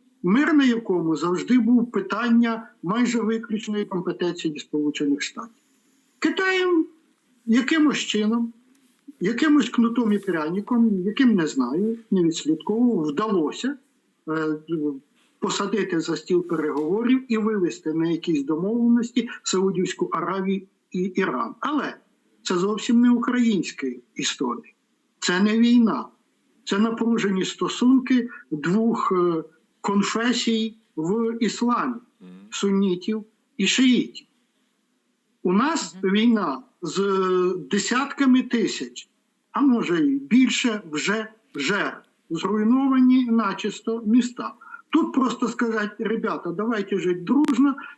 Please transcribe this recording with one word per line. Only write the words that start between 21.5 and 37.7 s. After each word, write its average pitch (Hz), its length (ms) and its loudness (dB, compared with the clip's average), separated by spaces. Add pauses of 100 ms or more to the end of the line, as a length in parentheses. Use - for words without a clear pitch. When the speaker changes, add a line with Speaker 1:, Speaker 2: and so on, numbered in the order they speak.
Speaker 1:
Але 240 360 -4 (480)
це 190 140 -2
зовсім 208 440 2
не 247 100 6
українська 233 760 0 (280)
історія. 131 580 -6 (460)
Це 180 200 0
не 214 200 2
війна. 226 460 4 (600)
Це 196 140 -2
напружені 220 680 0
стосунки 247 840 2 (220)
двох, 185 600 0
е, 175 320 0 (380)
конфесій 220 960 0 (200)
в 226 420 -2
ісламі, 208 540 -2 (280)
Speaker 2:
Мгм. 90 80 -20 (220)
Speaker 1:
сунітів 196 720 -2 (340)
і 190 100 0
шиїтів. 247 600 2 (1160)
У 180 100 0
нас 277 500 -2
Speaker 3:
Мгм. 190 100 0
Speaker 1:
війна 208 480 0 (200)
з 156 180 -4 (720)